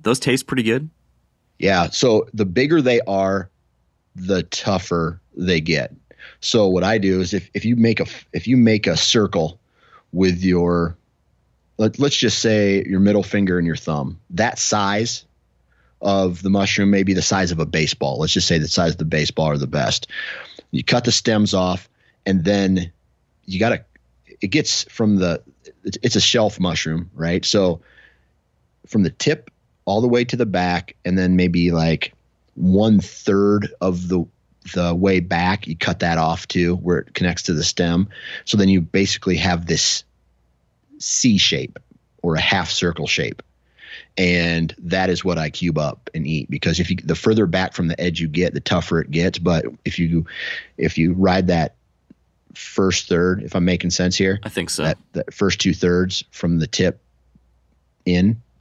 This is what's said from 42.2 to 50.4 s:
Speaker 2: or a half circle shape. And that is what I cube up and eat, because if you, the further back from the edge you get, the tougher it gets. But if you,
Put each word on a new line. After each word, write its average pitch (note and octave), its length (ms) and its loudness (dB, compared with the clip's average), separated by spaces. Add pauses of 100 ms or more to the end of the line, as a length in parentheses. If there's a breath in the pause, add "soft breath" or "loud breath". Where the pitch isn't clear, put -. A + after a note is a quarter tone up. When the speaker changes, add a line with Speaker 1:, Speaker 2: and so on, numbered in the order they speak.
Speaker 2:
or E2+ 120 0
a D#2+ 60 0
half F2 300 0
circle E2 360 -4
shape. - 360 -4 (760 loud breath)
And E2+ 600 0
that F#2 320 -2
is E2+ 140 -2
what F2 140 0
I D2+ 120 -4
cube E2 280 -2
up - 360 -6
and D2+ 120 -4
eat, D#2 240 -4
because E2+ 300 -2
if F2 100 -2
you, F#2 60 0
the D#2+ 180 -4
further A2+ 320 2
back F#2 280 -2
from F2 140 -2
the - 120 -4
edge E2+ 200 -2
you E2 80 -2
get, E2+ 260 -2
the C#2 60 -4
tougher E2+ 400 -2
it C2 100 -6
gets. F2 280 -2
But E2+ 280 0 (180)
if - 140 -4
you, E2 280 0 (520 loud breath)